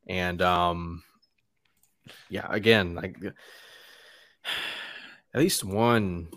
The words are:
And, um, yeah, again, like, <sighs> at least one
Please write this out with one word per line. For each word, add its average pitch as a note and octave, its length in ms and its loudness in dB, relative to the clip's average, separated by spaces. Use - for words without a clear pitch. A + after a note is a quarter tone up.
And, F2+ 340 -2
um, F2 640 0
yeah, F#2 200 -6
again, G2+ 460 4
like, - 260 -8
<sighs> - 120 -8
at A#2 60 0
least F3 240 2
one G2+ 720 2